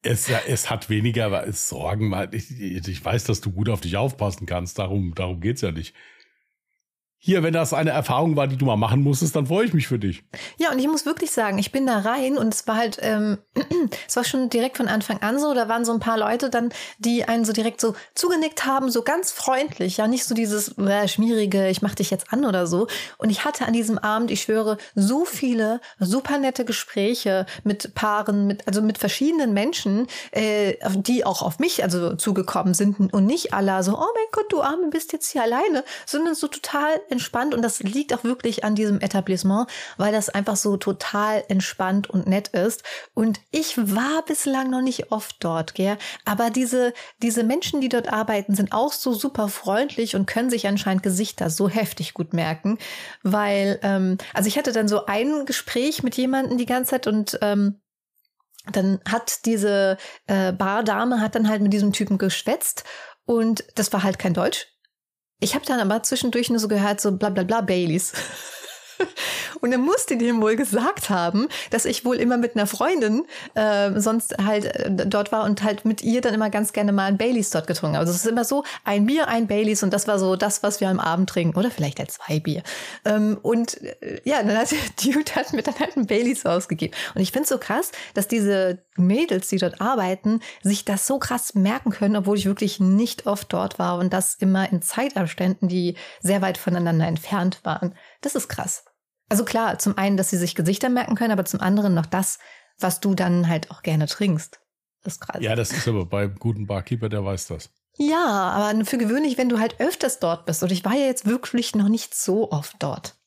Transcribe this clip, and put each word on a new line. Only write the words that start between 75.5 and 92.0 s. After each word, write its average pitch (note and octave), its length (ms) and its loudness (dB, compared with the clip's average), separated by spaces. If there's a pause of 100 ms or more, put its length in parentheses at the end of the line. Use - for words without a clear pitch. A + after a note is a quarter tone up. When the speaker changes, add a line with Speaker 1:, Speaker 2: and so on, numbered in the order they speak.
Speaker 2:
halt G#3 220 -2
mit A3 180 0
ihr B3 180 2
dann A#3+ 140 0
immer A3 160 0
ganz G#3 220 -2
gerne G#3 200 2
mal G3 120 2
ein G3 120 2
Baileys A3+ 340 2
dort D#3+ 160 0
getrunken D#3 300 0
habe. D#3+ 100 2
Also F3 60 2
es F3+ 120 -2
ist A3+ 60 2
immer A#3 140 0
so, C#4 200 0 (200)
ein G#3 220 4
Bier, D4 220 2
ein A#3 180 2
Baileys G#3+ 360 2
und F#3+ 100 2
das G3+ 160 0
war G#3 100 2
so F#3 180 2
das, G#3 260 0
was G#3 180 0
wir F#3+ 80 2
am F#3 120 2
Abend F3 280 2
trinken. E3 300 0
Oder A3+ 120 2
vielleicht C#3+ 280 -4
halt - 120 -8
zwei - 300 -4
Bier. D#3 220 -4 (420)
Ähm, G#3+ 380 2
und, A#3 400 0
äh, - 420 -10
ja, C4 180 2
dann G#3 140 2
hat A#3 140 2
der D4+ 80 0
<laughs> C4+ 340 -2
Dude D4+ 220 0
hat B3+ 180 0
mir A#3+ 100 0
dann - 160 -4
halt - 180 -2
ein A#3+ 100 2
Baileys A#3+ 400 0
ausgegeben. E3+ 480 -2 (200)
Und - 60 -2
ich F#3 120 0
find's D4 160 -2
so C4 100 0
krass, C4+ 340 -2 (220)
dass G3 140 -2
diese G3 560 2 (120)
Mädels, F#3+ 520 2
die G3 100 0
dort F3+ 220 -2
arbeiten, G#3+ 600 0 (220)
sich G3 220 0
das G3 220 -2
so C4+ 120 2
krass - 360 -4
merken G#3 360 2
können, G#3 260 2